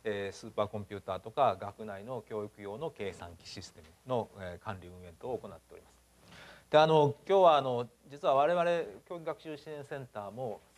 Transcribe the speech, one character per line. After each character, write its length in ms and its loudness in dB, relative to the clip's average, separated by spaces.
え 300 -4
ー、 20 -18
ス 120 -16
ー 40 -14
パ 120 -2
ー 40 -2
コ 120 -8
ン 60 -8
ピ 100 -12
ュ 20 -10
ー 40 -10
タ 160 -8
ー 20 -10
と 120 -14
か、 280 4
学 260 -12
内 180 -12
の 240 -10
教 160 -6
育 180 -14
用 160 -10
の 120 -8
計 240 -8
算 240 -14
機 100 -20
シ 140 -14
ス 100 -18
テ 100 -20
ム 60 -20
の、 200 -2
え 220 -12
ー、 40 -20
管 160 -10
理 80 -16
運 60 -18
営 140 -20
等 100 -8
を 60 -4
行 100 -12
っ 40 -16
て 60 -18
お 40 -20
り 40 -20
ま 100 -20
す。 80 -20
で、 60 8
あ 100 10
の、 280 6
今 120 6
日 40 8
は、 140 10
あ 40 4
の、 260 -2
実 180 -4
は 80 4
我 180 4
々 160 2
教 80 -10
育 80 -14
学 180 -8
習 160 -12
支 120 -18
援 160 -12
セ 120 -10
ン 140 -10
タ 180 -10
ー 20 -12
も、 280 -8